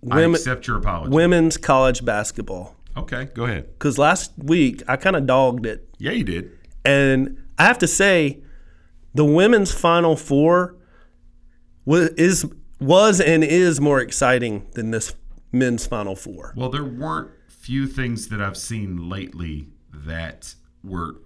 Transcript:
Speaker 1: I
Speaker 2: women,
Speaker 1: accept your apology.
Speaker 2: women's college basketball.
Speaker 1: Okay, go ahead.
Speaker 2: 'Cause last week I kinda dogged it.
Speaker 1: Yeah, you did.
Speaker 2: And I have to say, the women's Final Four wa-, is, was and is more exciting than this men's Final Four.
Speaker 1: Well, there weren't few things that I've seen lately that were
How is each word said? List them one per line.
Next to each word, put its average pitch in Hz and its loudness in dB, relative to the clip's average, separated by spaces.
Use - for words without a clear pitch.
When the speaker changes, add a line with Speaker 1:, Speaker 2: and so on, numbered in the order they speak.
Speaker 1:
I 143 0
Speaker 2:
women, 165 4
Speaker 1:
accept 127 -4
your 117 -2
apology. 90 -4
Speaker 2:
women's 165 4
college 131 2
basketball. 104 -6
Speaker 1:
Okay, 131 -8
go 117 -6
ahead. 92 -6
Speaker 2:
'Cause 135 -2
last 156 2
week 147 0
I 123 -2
kinda 175 0
dogged 127 2
it. 110 -10
Speaker 1:
Yeah, 147 -6
you 233 -2
did. 92 -6
Speaker 2:
And 139 2
I 156 4
have 240 4
to 175 2
say, 170 2
the 151 4
women's 190 4
Final 170 2
Four 170 2
wa-, 165 2
is, 175 2
was 185 6
and 160 4
is 165 2
more 143 2
exciting 120 0
than 110 -6
this 113 -6
men's 123 0
Final 101 -6
Four. 90 -16
Speaker 1:
Well, 123 -6
there 139 -6
weren't 139 -10
few 135 -6
things 120 -6
that 107 -8
I've 98 -6
seen 92 -10
lately 85 -10
that 80 -14
were 87 -10